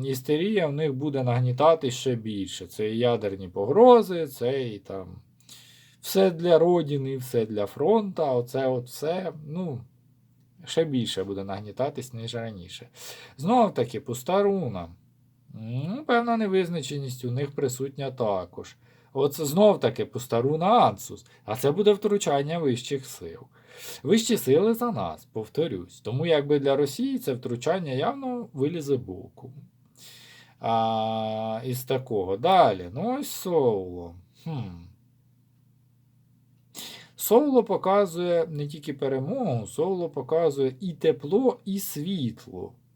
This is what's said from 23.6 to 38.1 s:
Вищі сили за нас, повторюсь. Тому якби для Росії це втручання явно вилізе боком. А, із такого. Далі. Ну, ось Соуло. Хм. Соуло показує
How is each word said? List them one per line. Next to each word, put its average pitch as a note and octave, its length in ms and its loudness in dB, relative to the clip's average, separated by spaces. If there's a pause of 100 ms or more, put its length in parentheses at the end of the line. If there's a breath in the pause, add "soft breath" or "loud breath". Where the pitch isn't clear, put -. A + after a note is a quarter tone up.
Вищі A3 340 2
сили F3 360 4
за A#3 180 -2
нас, F#2+ 340 -6
повторюсь. A2 760 -6
Тому C3 240 -4
якби D3 340 4
для C3+ 160 2
Росії A#3 440 -2
це C#3 140 -4
втручання C3+ 580 -2
явно B3 640 -4
вилізе C#3+ 440 -2
боком. - 560 -14 (1040 loud breath)
А, A2 1080 -2
із B2+ 180 -6
такого. G#2+ 540 -2
Далі. B2 560 4
Ну, A#3 260 -4
ось D4 100 -8
Соуло. F#2+ 840 -2 (280)
Хм. D#3 160 -6 (2500 loud breath)
Соуло B3+ 480 4
показує F3 840 0